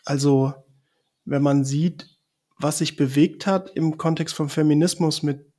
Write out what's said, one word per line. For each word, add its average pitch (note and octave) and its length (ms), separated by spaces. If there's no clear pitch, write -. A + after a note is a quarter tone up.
Also, C#3 480
wenn C#3 180
man C#3+ 220
sieht, D3+ 440
was D3+ 200
sich - 180
bewegt C#3+ 500
hat F#3+ 280
im D#3+ 240
Kontext D#3+ 360
vom D3+ 140
Feminismus D#3 760
mit C#3+ 360